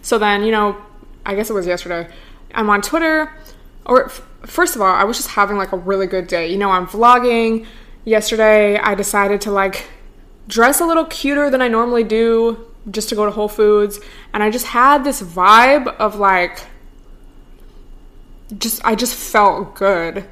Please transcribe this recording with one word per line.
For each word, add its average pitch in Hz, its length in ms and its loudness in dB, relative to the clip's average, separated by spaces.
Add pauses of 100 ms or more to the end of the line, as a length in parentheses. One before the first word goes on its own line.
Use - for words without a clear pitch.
So - 160 -2
then, 202 240 0
you 220 100 0
know, 208 240 0 (480)
I 202 100 -6
guess 214 140 -4
it 220 60 -6
was 185 120 -4
yesterday. 175 420 -6 (460)
I'm 214 140 -2
on 202 140 2
Twitter, 311 480 -2 (560)
or 247 200 2
f-, - 140 -16 (240)
first 339 320 -2
of 220 60 -2
all, 185 120 4
I 190 100 2
was 233 120 -2
just - 140 -8
having, 202 260 0
like, 190 160 -4
a 190 60 -4
really 190 280 -2
good 180 200 -4
day. 170 260 -4
You 196 60 -4
know, 202 120 0
I'm 185 160 0
vlogging. 233 800 2 (400)
Yesterday, 214 760 2
I 202 160 0
decided 202 480 0
to, 208 80 -6
like, 196 360 -2 (600)
dress 247 320 2
a 349 60 0
little 330 220 0
cuter 285 420 -2
than 262 140 2
I 247 60 2
normally 233 360 0
do 226 640 0 (240)
just 208 180 -8
to 226 60 -6
go 208 100 0
to 208 60 -2
Whole 208 180 -4
Foods. 208 500 2 (360)
And 208 80 -2
I 214 80 2
just 233 160 -6
had 269 380 2
this 277 180 -4
vibe 220 640 4 (100)
of, 208 200 -2
like, 190 500 0 (1900)
just, - 260 -8
I 226 100 2
just 233 200 -4
felt 196 600 0
good. 190 580 -2